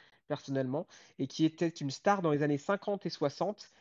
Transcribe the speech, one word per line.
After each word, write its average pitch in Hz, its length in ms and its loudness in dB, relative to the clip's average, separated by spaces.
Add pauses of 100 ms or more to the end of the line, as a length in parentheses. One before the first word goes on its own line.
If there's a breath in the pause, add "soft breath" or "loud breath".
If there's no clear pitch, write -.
(280 soft breath)
personnellement, 139 580 -2 (320 loud breath)
et 135 80 -2
qui 156 180 0
était 160 220 2
une 147 240 -4
star 196 320 2
dans 160 80 4
les 147 140 2
années 147 120 4
cinquante 202 480 -2
et 170 60 -2
soixante, - 580 -4 (120)